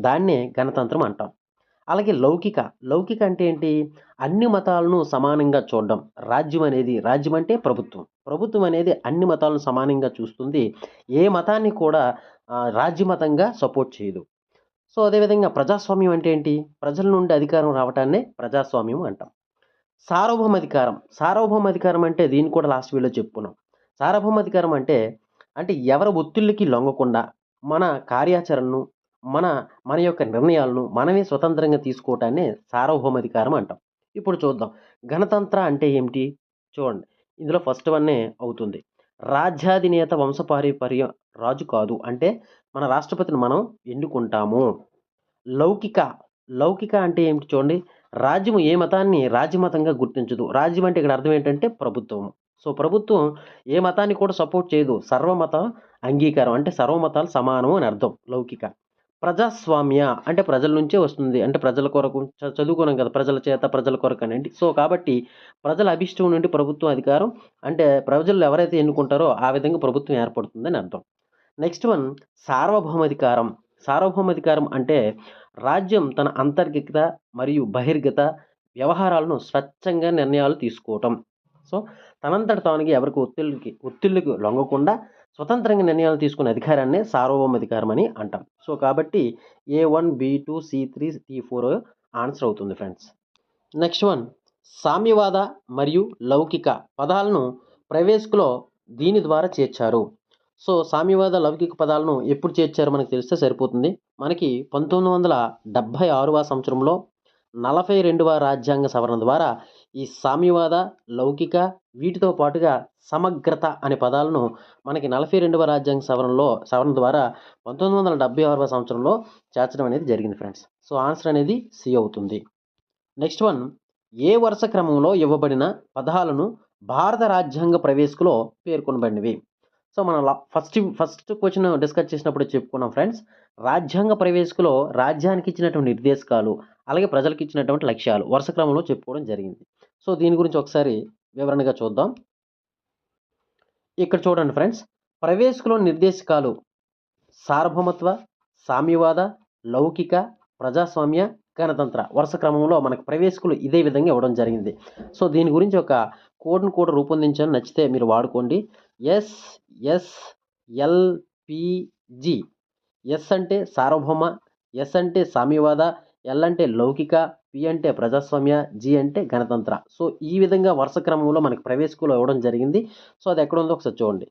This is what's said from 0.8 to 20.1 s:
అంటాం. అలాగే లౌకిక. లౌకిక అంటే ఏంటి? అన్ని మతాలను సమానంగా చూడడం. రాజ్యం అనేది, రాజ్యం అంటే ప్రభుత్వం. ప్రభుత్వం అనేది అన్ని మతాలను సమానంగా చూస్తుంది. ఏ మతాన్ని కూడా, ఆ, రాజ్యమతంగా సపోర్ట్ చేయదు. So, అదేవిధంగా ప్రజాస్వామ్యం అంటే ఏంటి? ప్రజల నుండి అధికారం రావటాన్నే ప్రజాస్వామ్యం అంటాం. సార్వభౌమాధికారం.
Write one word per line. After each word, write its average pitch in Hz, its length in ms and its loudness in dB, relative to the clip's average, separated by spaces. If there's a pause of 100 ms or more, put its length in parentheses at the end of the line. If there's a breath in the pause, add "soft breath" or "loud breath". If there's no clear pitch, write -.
అంటాం. 104 260 -6 (580)
అలాగే 202 240 0
లౌకిక. 165 480 2 (240)
లౌకిక 185 400 -2
అంటే 185 220 0
ఏంటి? 160 260 0 (480 soft breath)
అన్ని 185 280 0
మతాలను 180 560 2
సమానంగా 143 580 2 (100)
చూడడం. 107 280 0 (320)
రాజ్యం 156 320 0
అనేది, 127 360 0
రాజ్యం 143 400 0
అంటే 165 160 0
ప్రభుత్వం. 123 480 -4 (240)
ప్రభుత్వం 196 360 -2
అనేది 170 300 2 (120)
అన్ని 165 200 0
మతాలను 151 440 0
సమానంగా 135 480 0
చూస్తుంది. 127 460 -4 (460 loud breath)
ఏ 139 140 4 (140)
మతాన్ని 214 340 0 (120)
కూడా, 156 200 4 (480 loud breath)
ఆ, 120 60 -4 (120)
రాజ్యమతంగా 165 760 0 (140)
సపోర్ట్ 131 400 -2
చేయదు. 95 200 -8 (760)
So, - 80 -2
అదేవిధంగా 208 520 4
ప్రజాస్వామ్యం 190 540 2
అంటే 165 220 2
ఏంటి? 151 200 0 (280)
ప్రజల 147 340 -2
నుండి 180 180 2
అధికారం 151 460 2
రావటాన్నే 131 400 0 (200)
ప్రజాస్వామ్యం 131 720 -2
అంటాం. 98 200 -14 (800)
సార్వభౌమాధికారం. 180 880 2 (240)